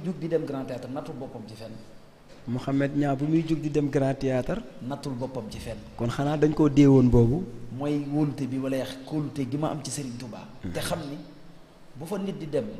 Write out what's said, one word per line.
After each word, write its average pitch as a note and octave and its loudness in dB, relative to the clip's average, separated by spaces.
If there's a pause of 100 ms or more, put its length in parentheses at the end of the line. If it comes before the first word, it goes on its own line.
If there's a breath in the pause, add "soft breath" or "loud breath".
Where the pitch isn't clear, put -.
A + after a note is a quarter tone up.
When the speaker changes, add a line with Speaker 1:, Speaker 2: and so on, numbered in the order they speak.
Speaker 1:
jug E3+ -4
di D#3+ -6
dem D#3+ 0
Grand C3+ -6
Théâtre A#2+ -8
nattul D3+ -8
boppam B2 -10
ci G#2+ -14
fenn. A2 -14 (800)
Speaker 2:
Mohamed C#3 0
Niang C#3+ 2
bu C#3+ -2
muy D#3+ 4
jug D#3+ -2
di D3 -4
dem D3 2
Grand C3+ 2
Théâtre. B2+ 0 (220)
Speaker 1:
Nattul C#3 -8
boppam A#2+ -6
ci A2 -10
fenn. A2 -8 (200)
Speaker 2:
Kon - -2
xanaa D3 0
dañ D3+ 6
koo D3+ 6
déewoon C3+ 10
boobu. A#2+ 6 (340)
Speaker 1:
Mooy D3 -2
wóolute C#3+ 0
bi C3 -4
wala C3+ -2
yax - -6 (100)
kóolute C#3+ -4
gi C#3 -4
ma D3 -2
am D#3 -6
ci C3+ -8
Serigne B2+ -8
Touba. G#2+ -12 (240)
Speaker 2:
Mhm. - -6
Speaker 1:
Te D#3 -4
xam E3+ -4 (100)
ni C#3+ -10 (800)
bu B2+ -12
fa G3+ -6
nit F#3+ -4
di D#3 -8
dem C#3 0 (140)